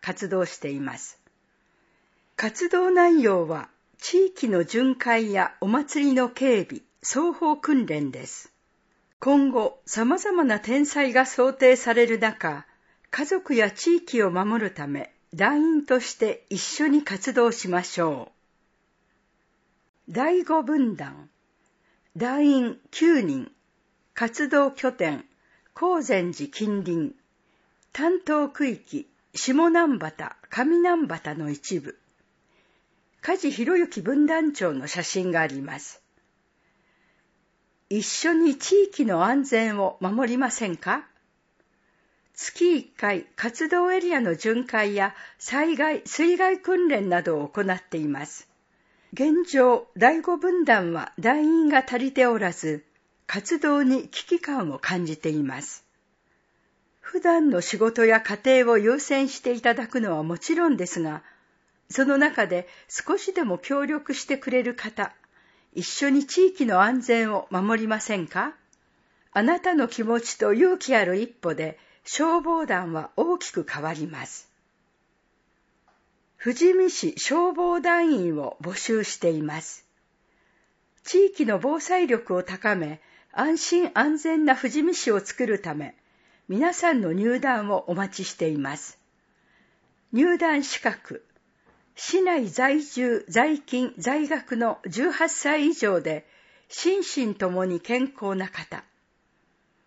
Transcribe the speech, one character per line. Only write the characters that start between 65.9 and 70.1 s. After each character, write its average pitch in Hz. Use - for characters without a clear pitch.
に 285
地 370
域 370
の 185
安 247
全 226
を -
守 208
り 220
ま 220
せ 214
ん 165
か？ 240
あ 202
な 330
た 359
の 247
気 226
持 233